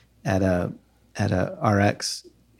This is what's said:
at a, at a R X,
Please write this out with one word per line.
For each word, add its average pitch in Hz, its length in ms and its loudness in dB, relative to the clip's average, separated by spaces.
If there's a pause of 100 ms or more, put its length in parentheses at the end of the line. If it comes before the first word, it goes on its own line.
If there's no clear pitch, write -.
(240)
at 95 180 0
a, 90 300 0 (440)
at 101 160 0
a 90 280 -2
R 101 220 2
X, - 440 -2 (340)